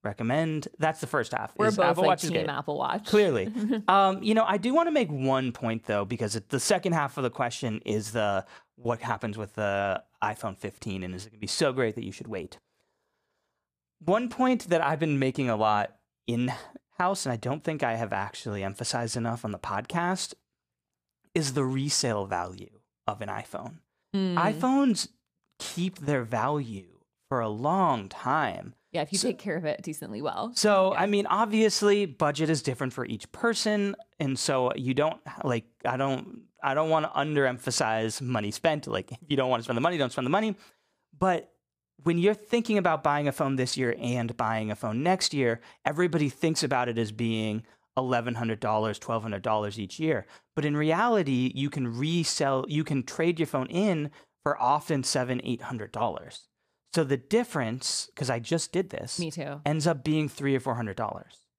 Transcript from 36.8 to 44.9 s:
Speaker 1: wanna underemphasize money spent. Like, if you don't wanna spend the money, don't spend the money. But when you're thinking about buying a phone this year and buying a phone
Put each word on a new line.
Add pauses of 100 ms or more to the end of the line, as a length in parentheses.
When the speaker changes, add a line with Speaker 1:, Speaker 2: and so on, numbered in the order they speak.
Speaker 1:
wanna
underemphasize
money
spent.
Like,
if
you
don't
wanna
spend
the
money,
don't
spend
the
money. (600)
But (480)
when
you're
thinking
about
buying
a
phone
this
year
and
buying
a
phone